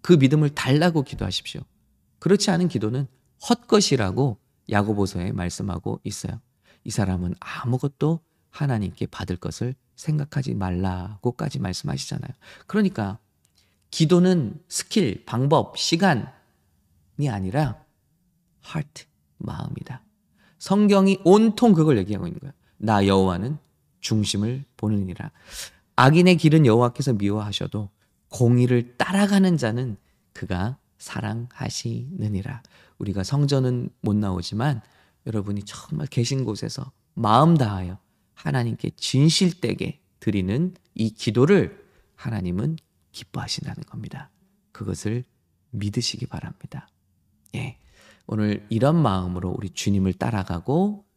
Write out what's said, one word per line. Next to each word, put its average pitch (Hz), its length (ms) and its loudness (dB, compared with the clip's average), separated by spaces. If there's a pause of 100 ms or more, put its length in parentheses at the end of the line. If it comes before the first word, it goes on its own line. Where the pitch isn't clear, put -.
그 - 120 4
믿음을 147 380 6
달라고 151 520 2
기도하십시오. - 600 -8 (560)
그렇지 202 320 2
않은 175 180 2
기도는 120 380 -2 (420)
헛것이라고 127 880 2 (320)
야고보서에 101 640 0
말씀하고 90 720 -6
있어요. - 360 -10 (440)
이 110 60 -10
사람은 92 500 -2
아무것도 147 800 -4 (300)
하나님께 110 560 -4
받을 92 300 -8
것을 120 380 -8 (220)
생각하지 143 580 -4
말라고까지 95 1040 -4
말씀하시잖아요. - 720 -8 (340)
그러니까 117 520 -2 (720)
기도는 175 760 2
스킬, - 560 -2
방법, 131 540 0
시간이 165 500 0 (1000)
아니라 104 560 -4 (760)
하트, - 440 -12 (340)
마음이다. - 640 -12 (560)
성경이 196 680 4
온통 214 500 6
그걸 156 240 4
얘기하고 95 280 -4
있는 - 140 -10
거야. - 120 -14 (260)
"나 104 280 2
여호와는 98 520 2 (420)
중심을 110 640 -2 (120)
보느니라." 101 540 -4 (680)
악인의 170 400 8
길은 156 300 6
여호와께서 120 480 4
미워하셔도 101 760 -4 (380)
공의를 123 680 2
따라가는 196 640 2
자는 117 380 -4 (360)
그가 98 460 -4 (200)
사랑하시느니라. 113 1600 -8 (360)
우리가 95 260 -4
성전은 135 640 0 (100)
못 104 160 0
나오지만 104 640 -2 (460)
여러분이 101 380 -6
정말 - 420 -10
계신 127 380 -2
곳에서 - 480 -8 (220)
마음 131 420 6
다하여 95 420 -2 (360)
하나님께 120 600 -4
진실되게 131 1040 0 (200)
드리는 110 540 -2 (200)
이 113 160 -2
기도를 123 760 2 (300)
하나님은 110 640 -4 (360)
기뻐하신다는 - 720 -12
겁니다. - 460 -16 (420)
그것을 104 520 -8 (460)
믿으시기 104 560 -6
바랍니다. - 600 -14 (640)
예, - 240 -10 (480)
오늘 104 440 -2
이런 131 300 2
마음으로 92 500 0
우리 - 200 -8
주님을 95 440 0
따라가고 123 880 -2 (120)